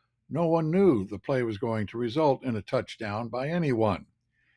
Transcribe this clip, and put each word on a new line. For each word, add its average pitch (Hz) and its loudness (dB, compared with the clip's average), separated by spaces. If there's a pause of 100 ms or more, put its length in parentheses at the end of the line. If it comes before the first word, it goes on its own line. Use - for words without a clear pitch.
(300)
no 160 0
one 160 2
knew 160 4
the 101 -8
play 131 -2
was 113 -4
going 110 -2
to 113 -10
result 127 0
in 123 -2
a 101 -4
touchdown 113 -4
by 127 -4
anyone. 127 0 (500)